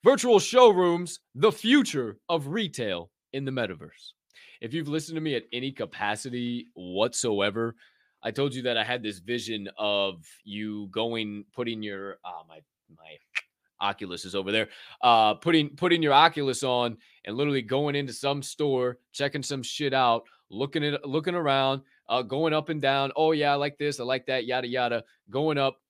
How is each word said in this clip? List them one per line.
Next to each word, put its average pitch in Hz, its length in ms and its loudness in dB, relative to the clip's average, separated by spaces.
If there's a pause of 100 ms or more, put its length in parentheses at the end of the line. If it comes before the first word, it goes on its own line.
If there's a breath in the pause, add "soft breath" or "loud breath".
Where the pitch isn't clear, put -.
Virtual 240 380 6
showrooms, 180 800 6 (140)
the 175 180 4
future 156 680 2 (120)
of 151 180 -2
retail 127 640 -4 (240)
in 135 100 -6
the 135 80 -6
metaverse. 92 640 -8 (460 loud breath)
If 120 140 -10
you've 160 140 -6
listened 160 280 -6
to 156 60 -6
me 151 140 -2
at 113 160 -4
any 127 180 -6
capacity 120 1040 -6
whatsoever, 104 1000 -2 (460 soft breath)
I 113 80 -6
told 131 240 -2
you 127 80 -8
that 120 140 -2
I 110 80 0
had 123 180 -4
this 104 180 -6
vision 110 480 -6 (100)
of 98 480 -2 (180)
you 104 460 -10
going, 110 540 -4 (100)
putting 117 280 -6
your, 98 420 -10
uh, 87 240 -16
my, 80 120 -20 (280)
my 80 280 -20 (680)
Oculus 95 440 -6
is 92 80 -12
over 98 180 -2
there, 110 160 0 (320 loud breath)
uh, 113 320 6
putting, 156 380 2
putting 170 320 0
your 147 100 2
Oculus 143 500 4
on 120 360 0 (260 soft breath)
and 104 100 -8
literally 139 280 0
going 139 320 -2
into 143 180 -4
some 143 300 -2
store, 127 560 -2 (140)
checking 143 300 -4
some 135 200 -6
shit 139 320 -4
out, 120 300 4 (260 soft breath)
looking 139 340 -4
at, 147 240 -4
looking 156 260 -2
around, 135 460 2 (300 soft breath)
uh, 123 100 0
going 143 320 0
up 151 160 -2
and 151 140 -4
down. 139 340 2
"Oh 160 160 4
yeah, 147 200 2
I - 20 4
like 143 240 -4
this, 143 200 -4
I 123 60 -6
like 127 220 -2
that," 131 180 -2
yada, 127 240 -4
yada, 120 340 -2 (280 soft breath)
going 147 260 0
up 135 320 0